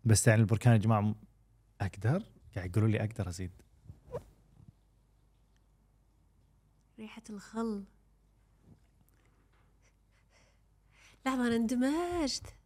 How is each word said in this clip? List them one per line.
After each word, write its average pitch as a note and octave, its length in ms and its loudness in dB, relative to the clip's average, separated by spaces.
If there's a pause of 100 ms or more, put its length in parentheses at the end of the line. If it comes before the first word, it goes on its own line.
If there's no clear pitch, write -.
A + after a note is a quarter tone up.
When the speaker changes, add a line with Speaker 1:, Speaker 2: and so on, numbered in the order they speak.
Speaker 1:
بس A2 220 4
يعني A2 140 6
البركان A2 320 4
يا A2+ 40 6
جماعة G#2+ 240 2
م-، G#2+ 140 -2 (640)
اقدر؟ A2 420 -2 (320)
قاعد F#2 140 -8
يقولوا G#2+ 200 2
لي G#2+ 100 0
اقدر G2+ 300 -4
ازيد. F2+ 220 -10 (3500)
Speaker 2:
ريحة A3 300 -18
الخل. G#3+ 540 -6 (3500)
لحظة، B3+ 220 0
أنا A#3 80 0
اندمجت. C#4 1000 -2 (120)